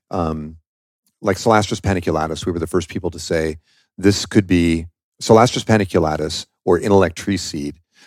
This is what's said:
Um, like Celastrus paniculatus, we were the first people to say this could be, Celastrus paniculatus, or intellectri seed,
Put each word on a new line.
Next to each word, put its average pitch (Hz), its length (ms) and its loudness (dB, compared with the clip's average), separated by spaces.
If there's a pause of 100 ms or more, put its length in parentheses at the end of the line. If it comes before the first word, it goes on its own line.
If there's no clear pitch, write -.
Um, 80 480 -6 (640)
like 98 160 0
Celastrus 107 420 2
paniculatus, 80 680 -4
we 92 60 -2
were 85 80 -6
the 80 80 -4
first 87 220 -4
people 90 220 -8
to 80 80 -14
say 80 400 -4 (380)
this 98 280 0
could 101 220 2
be, 85 400 2 (340)
Celastrus 117 420 4
paniculatus, 85 840 -2 (180)
or 90 140 4
intellectri 98 580 2
seed, 76 420 -8 (280)